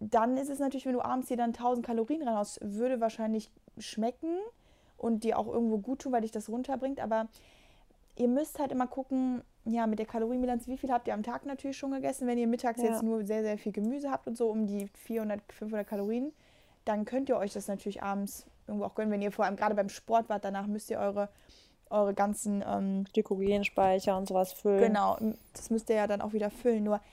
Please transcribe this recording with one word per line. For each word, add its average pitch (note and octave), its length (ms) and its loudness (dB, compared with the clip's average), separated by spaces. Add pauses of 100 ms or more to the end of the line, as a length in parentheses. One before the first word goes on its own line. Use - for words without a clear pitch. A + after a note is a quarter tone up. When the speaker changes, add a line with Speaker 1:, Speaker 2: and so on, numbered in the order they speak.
Speaker 1:
dann A3+ 360 4
ist C#4 120 -2
es C#4 100 -4
natürlich, C#4 260 -2
wenn C4 80 0
du B3 80 0
abends B3+ 280 -2
dir B3+ 80 0
dann A#3 160 2
tausend A#3+ 320 0
Kalorien A#3+ 360 0
reinhaust, A3 400 -2
würde A3+ 380 0
wahrscheinlich A3 500 0 (300)
schmecken B3+ 580 -2 (600)
und A3+ 260 0
dir A3+ 160 2
auch G#3+ 80 -2
irgendwo A3+ 300 2
gut B3 220 -4
tun, C#4 120 -6
weil A#3+ 100 2
dich A3 100 -4
das G#3+ 180 -8
runterbringt, C4 500 -4
aber A3 280 0 (880)
ihr A#3+ 100 2
müsst C4+ 320 0
halt C4+ 120 0
immer B3+ 160 0
gucken, B3+ 540 -2 (240)
ja, A3+ 220 0
mit G#3+ 120 0
der A3 60 -2
Kalorienbilanz, A#3+ 600 -2
wie B3+ 100 -6
viel C4+ 140 -2
habt A#3+ 160 0
ihr A3 60 0
am G#3+ 100 -2
Tag A#3+ 220 -6
natürlich C4+ 320 -6
schon C4+ 140 -4
gegessen, C4+ 360 -2
wenn A#3+ 100 2
ihr A#3+ 100 2
mittags A#3+ 340 0
Speaker 2:
Ja. A#3 100 4
Speaker 1:
jetzt A3 120 0
nur A3 220 0
sehr, G#3+ 160 0
sehr G#3+ 160 -2
viel G#3+ 140 -4
Gemüse C4+ 400 -2
habt - 160 -4
und A#3 100 -6
so A#3 120 2
um G#3+ 180 2
die G3+ 260 -2
vierhundert, G#3+ 560 -4
fünfhundert G#3+ 380 -4
Kalorien, A3+ 440 -2 (540)
dann G#3+ 200 0
könnt C4+ 240 -2
ihr A#3+ 80 4
euch G3+ 160 -2
das G3 140 -8
natürlich G3+ 360 -6
abends G3+ 420 -4 (220)
irgendwo G#3 180 -4
auch G3 100 -6
gönnen, G#3+ 160 0
wenn G3+ 100 0
ihr G3+ 100 0
vor G3+ 140 2
allem G3 100 0
gerade G#3 200 2
beim G3+ 140 2
Sport A3+ 400 0
wart, G3+ 160 -2
danach G3 220 -4
müsst G#3 240 -4
ihr - 80 -2
eure, G3+ 300 0 (600)
eure G3+ 240 4
ganzen, G3+ 540 0
ähm, G3 460 0
Speaker 2:
Glykogenspeicher G3 1040 4
und G3 100 -2
sowas F#3+ 260 2
füllen. G3+ 260 4
Speaker 1:
Genau, G3 380 6
m-, A3 180 -2 (180)
das - 160 -10
müsst A3 200 0
ihr A3+ 80 4
ja G#3 100 2
dann G3+ 140 0
auch G#3+ 120 -4
wieder G#3 180 0
füllen, A3 320 2
nur G#3 160 2 (140)